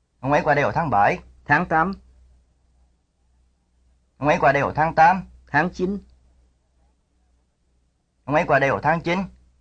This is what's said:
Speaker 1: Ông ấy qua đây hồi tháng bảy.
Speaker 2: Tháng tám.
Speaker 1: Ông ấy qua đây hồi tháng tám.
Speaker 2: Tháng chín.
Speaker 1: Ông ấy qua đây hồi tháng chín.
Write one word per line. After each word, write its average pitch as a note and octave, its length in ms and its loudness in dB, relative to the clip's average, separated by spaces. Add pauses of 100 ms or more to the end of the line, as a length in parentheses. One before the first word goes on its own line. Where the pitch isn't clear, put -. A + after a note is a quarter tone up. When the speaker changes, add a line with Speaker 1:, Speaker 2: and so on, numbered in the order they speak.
(200)
Speaker 1:
Ông C3 120 -6
ấy D3 120 2
qua D3 120 0
đây C#3+ 80 0
hồi G#2 100 -2
tháng D#3+ 160 -4
bảy. A2+ 300 2 (260)
Speaker 2:
Tháng D#3 200 2
tám. E3+ 280 0 (2250)
Speaker 1:
Ông C#3+ 120 -2
ấy E3 100 2
qua C#3+ 120 4
đây C#3 100 -2
hồi G#2 140 -2
tháng D#3 200 -2
tám. F3 280 4 (240)
Speaker 2:
Tháng D#3 220 -2
chín. F#3 300 -6 (2250)
Speaker 1:
Ông C3+ 100 -2
ấy C3+ 120 2
qua C#3+ 120 2
đây C#3 100 2
hồi G#2 140 -2
tháng D#3+ 180 0
chín. F3 180 -4 (420)